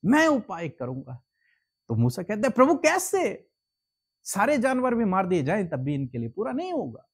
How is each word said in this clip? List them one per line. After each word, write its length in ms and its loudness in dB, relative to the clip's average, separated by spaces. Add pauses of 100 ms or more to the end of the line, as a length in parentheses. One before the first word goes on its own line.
मैं 220 6
उपाय 420 0
करूंगा।" 560 -10 (640)
तो 60 -2
मूसा 280 2
कहता 240 -2
है, 40 2
"प्रभु, 240 6
कैसे? 720 0 (760)
सारे 360 0
जानवर 360 0
भी 100 0
मार 220 0
दिए 160 0
जाएं 260 -2
तब 80 -6
भी 180 -4
इनके 240 -6
लिए 100 -6
पूरा 240 -6
नहीं 200 -6
होगा 420 -8